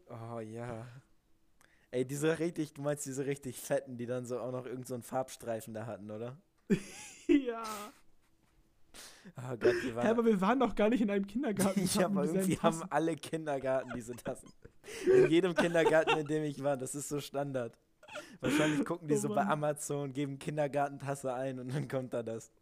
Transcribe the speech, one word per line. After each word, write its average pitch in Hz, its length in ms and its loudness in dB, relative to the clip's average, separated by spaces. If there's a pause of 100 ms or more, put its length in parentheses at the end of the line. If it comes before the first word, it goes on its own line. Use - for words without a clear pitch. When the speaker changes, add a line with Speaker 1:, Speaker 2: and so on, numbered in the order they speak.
Speaker 1:
Oh, 117 300 -10
ja. 113 480 -8 (1040)
Ey, 127 160 0
diese 147 320 0
richtig, 165 360 -2
du 143 80 -10
meinst 147 240 -2
diese 135 200 -4
richtig 139 320 -6
fetten, 131 380 -4
die 120 100 -6
dann 127 200 -4
so 120 120 -4
auch 120 140 -6
noch 127 140 -8
irgend 123 200 -10
so 127 80 -8
einen 120 80 -8
Farbstreifen 117 720 -6
da 110 120 -8
hatten, 104 240 -10
oder? 117 260 -10 (320)
Speaker 2:
<laughs> 202 80 6 (500)
Ja. 240 380 2 (1700)
Speaker 1:
Oh 127 220 -8
Gott, 359 160 4 (100)
die 240 100 -4
waren 233 120 0
Speaker 2:
Hä, 214 40 6
aber 233 140 4
wir 220 160 6
waren 220 200 4
doch 220 140 2
gar 214 140 4
nicht 226 140 4
in 202 80 2
einem 202 160 2
Kindergarten. 202 540 0
Speaker 1:
<laughs> 180 140 2
Ja, 202 100 4
Speaker 2:
hatten 196 140 2
Speaker 1:
aber 185 40 4
Speaker 2:
dieselben 170 180 2 (100)
Speaker 1:
irgendwie 147 120 2
haben 165 160 4
Speaker 2:
Tassen. 165 140 -8
Speaker 1:
alle 156 240 2
Kindergarten 131 800 -2
diese 120 220 -8
Tassen. - 340 -10 (560)
In - 240 10
jedem 170 240 6
Kindergarten, 160 640 6
in 156 80 0
dem 156 180 0
ich 139 180 -4
war, 139 140 2
das 127 180 -6
ist 143 140 -6
so 147 120 -2
Standard. 131 580 -4 (640)
Wahrscheinlich 156 460 2
gucken 170 200 -6
die 147 80 2
Speaker 2:
Oh 139 40 4
Speaker 1:
so 143 100 0
bei - 80 -2
Speaker 2:
Mann. 135 140 2
Speaker 1:
Amazon, 147 640 -2
geben 139 260 -4
Kindergarten-Tasse 139 960 -2
ein 131 260 -4
und 127 140 -6
dann 143 140 -4
kommt 131 260 -4
da 120 80 -2
das. 113 280 -8 (120)